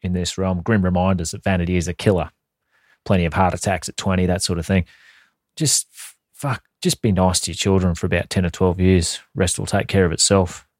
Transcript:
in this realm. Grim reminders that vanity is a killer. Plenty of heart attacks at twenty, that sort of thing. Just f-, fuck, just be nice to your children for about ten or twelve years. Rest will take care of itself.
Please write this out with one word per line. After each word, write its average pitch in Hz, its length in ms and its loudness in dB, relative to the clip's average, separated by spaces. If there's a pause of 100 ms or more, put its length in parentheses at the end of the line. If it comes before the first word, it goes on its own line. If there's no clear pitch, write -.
in 90 100 -4
this 90 260 -4
realm. 92 240 -2
Grim 107 220 2
reminders 90 480 0
that - 100 -14
vanity 90 340 0
is 87 120 -2
a 87 60 -6
killer. 87 360 0 (720)
Plenty 92 200 2
of - 100 -2
heart 92 200 2
attacks 90 340 -4
at - 80 -12
twenty, 92 300 0
that 90 160 0
sort 87 160 -4
of 82 80 -6
thing. 95 180 2 (720)
Just - 360 0
f-, - 240 -20 (160)
fuck, - 320 -8 (180)
just 180 200 -2
be 110 100 2
nice 92 280 2
to - 100 -6
your 82 60 -8
children 92 380 2
for - 120 -4
about 87 240 -2
ten 92 140 0
or 85 60 0
twelve 92 300 0
years. 92 400 2 (140)
Rest 92 240 -2
will 101 80 -6
take - 220 -2
care 98 160 2
of 80 80 0
itself. - 540 0 (140)